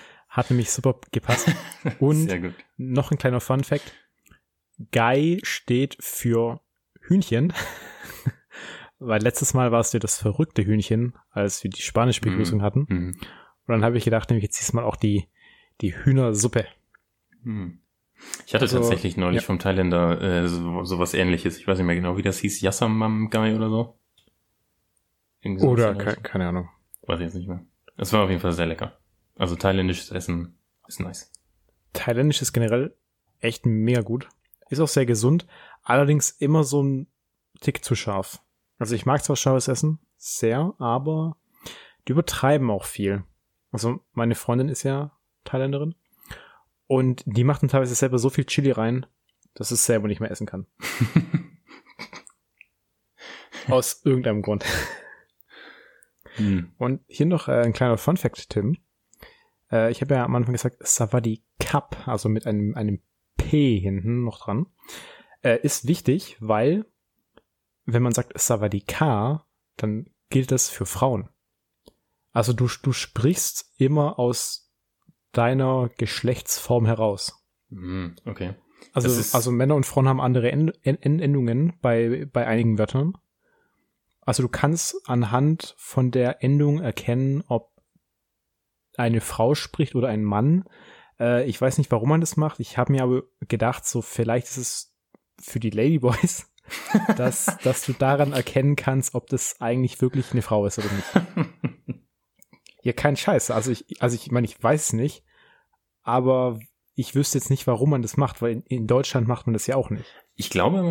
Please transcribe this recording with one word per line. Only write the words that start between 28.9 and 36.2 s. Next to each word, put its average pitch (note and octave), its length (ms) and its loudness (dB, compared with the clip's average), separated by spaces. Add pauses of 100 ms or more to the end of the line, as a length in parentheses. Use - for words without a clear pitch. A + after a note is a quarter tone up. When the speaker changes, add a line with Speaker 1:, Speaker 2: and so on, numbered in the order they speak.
Speaker 2:
Also F2 220 -4
thailändisches F#2 540 0
Essen F2 460 -6 (300)
ist - 140 -12
nice. F2 280 -12 (640)
Speaker 1:
Thailändisch C3 500 0
ist B2+ 120 -4
generell A#2+ 420 0 (460)
echt A#2 240 -2
mega A2+ 360 2
gut. A2+ 280 -6 (400)
Ist C#3 100 -2
auch D#3 80 4
sehr C3+ 180 2
gesund. A#2+ 400 4 (380)
Allerdings C#3+ 480 4